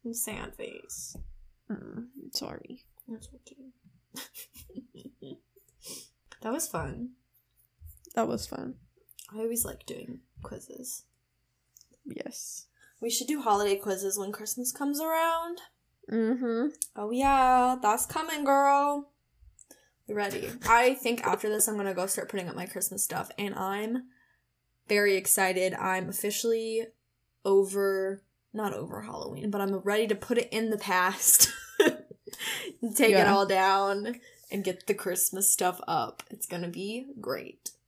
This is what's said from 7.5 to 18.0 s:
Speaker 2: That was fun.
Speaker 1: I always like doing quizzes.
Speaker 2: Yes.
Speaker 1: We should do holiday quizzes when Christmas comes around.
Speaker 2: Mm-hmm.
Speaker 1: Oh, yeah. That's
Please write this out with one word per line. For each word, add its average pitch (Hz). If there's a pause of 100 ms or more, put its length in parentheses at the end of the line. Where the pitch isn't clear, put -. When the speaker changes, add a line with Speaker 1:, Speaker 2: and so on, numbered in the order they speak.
Speaker 2:
That 226
was -
fun. - (600)
Speaker 1:
I 220
always 226
like -
doing - (200)
quizzes. - (1040)
Speaker 2:
Yes. - (340)
Speaker 1:
We 226
should 240
do 285
holiday 208
quizzes 196
when 196
Christmas 247
comes 285
around. 330 (520)
Speaker 2:
Mm-hmm. 233 (280)
Speaker 1:
Oh, 208
yeah. 254
That's 269